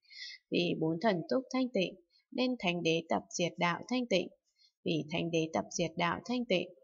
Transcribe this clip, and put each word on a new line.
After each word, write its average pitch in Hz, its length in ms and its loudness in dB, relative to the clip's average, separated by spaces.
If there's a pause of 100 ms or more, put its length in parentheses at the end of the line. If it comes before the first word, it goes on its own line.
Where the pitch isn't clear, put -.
(500)
Vì 175 300 2
bốn 160 200 2
thần 190 280 4
túc 254 240 0
thanh 254 160 0
tịnh, 196 260 0 (360)
nên 254 280 0
thánh 175 240 0
đế 165 260 4
tập 202 220 0
diệt 170 280 -2
đạo 175 300 0
thanh 247 180 0
tịnh. 190 220 2 (560)
Vì 156 260 0
thánh 170 200 -2
đế 160 220 0
tập - 180 0
diệt 165 260 -2
đạo 170 280 0
thanh 247 200 -2
tịnh, 175 240 0 (160)